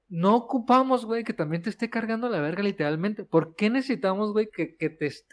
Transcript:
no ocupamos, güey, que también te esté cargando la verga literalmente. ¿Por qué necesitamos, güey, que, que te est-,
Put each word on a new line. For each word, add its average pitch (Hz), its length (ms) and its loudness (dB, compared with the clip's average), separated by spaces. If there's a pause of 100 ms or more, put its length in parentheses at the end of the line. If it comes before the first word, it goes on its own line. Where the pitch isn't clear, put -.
no 190 280 4
ocupamos, 247 680 2
güey, 226 200 -4
que 220 80 -6
también 165 300 -2
te 220 80 -4
esté 226 200 -6
cargando 226 380 -4
la 190 120 -2
verga 165 220 -2
literalmente. 190 600 -2
¿Por 160 320 0
qué 208 120 2
necesitamos, 214 640 0
güey, 214 200 0
que, - 240 -6
que 160 140 -2
te 156 160 -6
est-, - 260 -10